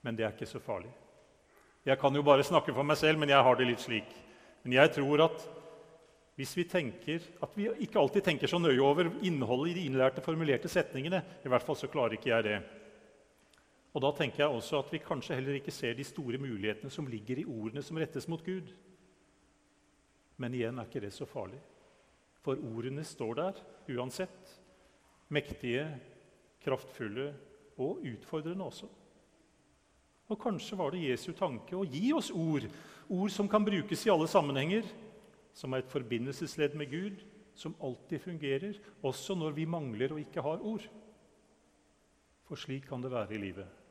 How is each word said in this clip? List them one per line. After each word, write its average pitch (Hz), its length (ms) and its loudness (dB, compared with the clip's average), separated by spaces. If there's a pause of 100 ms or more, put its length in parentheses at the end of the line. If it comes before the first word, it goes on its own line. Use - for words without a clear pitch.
Men 117 120 -4
det 110 120 0
er 101 80 -4
ikke - 140 -10
så - 100 -12
farlig. 101 320 -8 (920)
Jeg 135 160 4
kan 139 160 4
jo 143 80 2
bare 143 200 10
snakke 147 320 4
for 139 120 0
meg 147 120 4
selv, 156 200 4
men 143 120 4
jeg 139 120 10
har 123 160 8
det 127 80 4
litt 120 160 0
slik. 113 260 -4 (540)
Men 127 140 2
jeg 156 180 10
tror 147 300 6
at - 200 -2 (880)
hvis 135 220 -8
vi 175 100 0
tenker, 165 560 -2 (200)
at - 120 -10
vi 208 120 -2 (180)
ikke - 160 2
alltid 165 240 4
tenker 147 260 2
så 175 80 2
nøye 139 220 6
over 156 300 6 (120)
innholdet 143 500 0
i - 40 -4
de 185 120 -4
innlærte, 131 360 4
formulerte 160 460 0
setningene, 170 500 0 (220)
i 131 80 0
hvert 123 120 6
fall 151 140 -2
så - 140 -8
klarer 117 260 0
ikke 123 140 0
jeg 113 160 4
det. 104 100 0 (1400)
Og 143 80 -2
da 135 160 4
tenker 143 260 0
jeg 143 140 2
også 139 240 -2
at 135 100 -8
vi 160 120 -6
kanskje 139 340 -4
heller 135 220 -4
ikke 135 140 -10
ser 117 200 -4
de 131 140 -8
store 131 340 -6
mulighetene 107 500 -4
som 147 160 -8
ligger 117 360 -6
i - 20 -6
ordene 113 400 -8
som 160 160 -8
rettes 151 260 -6
mot 165 160 -6
Gud. 185 280 -8 (1700)
Men 123 160 -6
igjen 120 240 -2
er 104 80 -12
ikke 117 140 -8
det 101 100 -10
så - 160 -10
farlig. 107 300 -10 (840)
For 135 140 0 (160)
ordene 131 320 -6
står 117 320 -6
der 185 220 -4 (340)
uansett. 127 640 -6 (760)
Mektige, 139 520 -2 (800)
kraftfulle 127 640 -4 (520)
og 180 200 -2
utfordrende 160 640 -6
også. - 240 -12 (1400)
Og 208 100 -4
kanskje 202 380 -4
var 156 140 0
det 175 120 -4
Jesu 127 320 0
tanke 175 400 -4
å 196 80 -2
gi 160 220 -2 (100)
oss - 160 -2
ord, 160 320 0 (480)
ord 190 200 0
som 202 160 0
kan 214 160 6
brukes 185 420 0
i 214 60 6
alle 160 160 4
sammenhenger, 165 580 2 (680)
som 131 200 -6
er 127 100 0
et 131 100 -14
forbindelsesledd 135 840 -2
med 147 100 -6
Gud, 185 320 -6 (320)
som - 300 -12
alltid 135 400 -6
fungerer, 160 580 -4 (240)
også 139 320 -2
når 156 220 -2
vi 160 100 -2
mangler 135 460 -2
og 151 80 -6
ikke - 180 -6
har 160 240 -2
ord. 214 200 -4 (1600)
For 151 80 -8
slik 135 320 -8
kan 127 160 -6
det 131 80 -4
være 110 240 -2
i 101 60 -4
livet. 92 360 -10 (120)